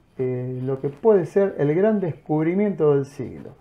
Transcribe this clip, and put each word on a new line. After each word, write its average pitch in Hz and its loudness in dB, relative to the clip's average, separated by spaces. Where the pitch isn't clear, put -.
eh, 127 -4
lo 131 -4
que 147 -4
puede 190 2
ser 196 0
el 147 2
gran 208 2
descubrimiento 160 0
del 139 0
siglo. - -12